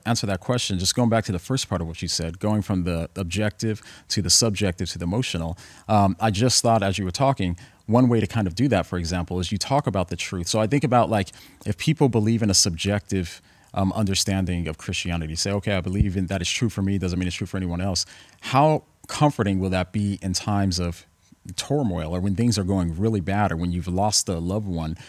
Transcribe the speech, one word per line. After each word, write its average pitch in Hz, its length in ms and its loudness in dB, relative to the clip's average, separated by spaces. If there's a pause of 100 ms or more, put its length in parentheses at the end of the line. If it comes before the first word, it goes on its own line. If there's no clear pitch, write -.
answer 113 220 0
that 98 140 -2
question, 120 380 -2
just 92 180 0
going 123 120 4
back 110 180 2
to 101 60 -2
the 87 60 -2
first - 300 -4
part 90 120 -2
of 82 60 -4
what 82 160 -10
you 85 60 -2
said, 82 320 -4
going 104 220 2
from 92 220 0
the 85 320 -2
objective 104 640 -2 (260)
to - 140 -2
the 87 80 -2
subjective 98 600 0
to - 80 -10
the 87 60 -6
emotional, 87 520 -4 (320)
um, 101 320 6
I 110 100 4
just 113 320 2
thought 113 200 4
as 98 160 0
you 98 60 -2
were 90 80 -2
talking, 113 440 0 (300)
one 120 220 6
way 117 120 4
to 98 60 2
kind 107 200 0
of 85 80 -4
do 127 140 0
that, 95 180 2
for 90 120 -4
example, 87 420 -2
is 87 100 -4
you 101 80 -2
talk - 280 0
about 95 220 -2
the 85 80 -8
truth. 90 320 -6
So 107 120 2
I 110 60 2
think 139 180 0
about, 117 260 4
like, 101 200 0 (360)
if 104 100 -2
people 151 320 2
believe 113 340 2
in 104 80 2
a 95 40 2
subjective, 95 840 -2 (340)
um, 95 180 0
understanding 95 760 -2
of 78 100 -8
Christianity, 85 580 -6
say, 98 160 -2
"Okay, 101 220 -2
I 92 60 0
believe 95 360 0
in 92 100 0
that 92 140 -2
it's 87 100 -4
true - 180 0
for 98 140 -4
me, 98 160 0
doesn't 90 200 -2
mean 90 100 0
it's - 80 -4
true 98 120 -6
for - 80 -6
anyone 90 240 -4
else." 95 240 -2 (380)
How 151 400 4 (260)
comforting 101 520 2
will 95 100 0
that 92 220 0
be 101 300 0
in 92 120 -2
times 98 460 0
of 87 240 -4 (520)
turmoil 90 580 -2
or 90 60 -2
when 98 160 0
things 117 220 2
are 98 60 0
going 90 320 0
really 107 240 0
bad 98 300 2
or 82 60 -2
when 87 160 -2
you've 87 160 -4
lost 98 400 0
a 87 100 -2
loved 98 300 -2
one 82 280 -4 (120)